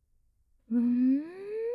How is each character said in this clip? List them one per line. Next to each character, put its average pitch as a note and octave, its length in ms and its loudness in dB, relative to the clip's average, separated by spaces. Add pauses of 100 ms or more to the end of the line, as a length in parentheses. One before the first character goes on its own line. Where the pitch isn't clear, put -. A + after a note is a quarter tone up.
(720)
う - 20 0
ー A#3+ 60 2
ん？ B3+ 440 2 (520)